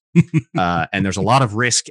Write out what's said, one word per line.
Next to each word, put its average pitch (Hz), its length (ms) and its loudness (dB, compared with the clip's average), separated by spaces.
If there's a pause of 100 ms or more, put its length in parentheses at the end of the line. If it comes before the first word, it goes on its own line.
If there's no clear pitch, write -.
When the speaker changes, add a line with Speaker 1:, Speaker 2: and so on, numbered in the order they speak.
(140)
Speaker 1:
<laughs> 170 120 6 (300)
Speaker 2:
Uh, 87 380 0
and 98 100 -2
there's 95 140 -4
a 98 40 -2
lot 120 200 2
of 104 120 -2
risk, 120 360 -2